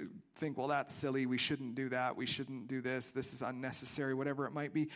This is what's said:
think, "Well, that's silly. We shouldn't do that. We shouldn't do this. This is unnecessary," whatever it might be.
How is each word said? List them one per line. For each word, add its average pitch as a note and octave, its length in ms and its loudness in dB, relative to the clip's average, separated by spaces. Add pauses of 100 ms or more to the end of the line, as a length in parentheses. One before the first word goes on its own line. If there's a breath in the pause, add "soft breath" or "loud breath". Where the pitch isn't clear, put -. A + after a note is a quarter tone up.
(340)
think, D3+ 240 -2
"Well, B2+ 80 2
that's C#3+ 260 2
silly. C3+ 320 2
We B2+ 140 4
shouldn't B2+ 380 0
do C3+ 140 0
that. B2+ 260 2
We B2+ 100 0
shouldn't B2+ 400 -4
do C3 140 -2
this. B2+ 320 0
This C3 200 -2
is B2+ 100 -6
unnecessary," C3 680 0
whatever C#3 320 2
it B2+ 60 -2
might D3 220 -2
be. D3+ 240 2